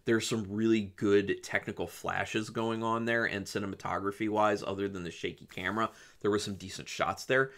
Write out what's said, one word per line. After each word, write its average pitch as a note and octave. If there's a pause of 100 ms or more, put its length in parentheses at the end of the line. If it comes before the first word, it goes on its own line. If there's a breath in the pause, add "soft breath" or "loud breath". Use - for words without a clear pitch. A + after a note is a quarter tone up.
there's A2+
some A2
really G#2+
good G2
technical G2
flashes F#2+
going A2+
on A2+
there, A#2
and G2+
cinematography-wise, G2+
other G2
than G2
the E2+
shaky -
camera, G2 (300 loud breath)
there G#2
were G#2
some G2+
decent F2+
shots -
there. C3+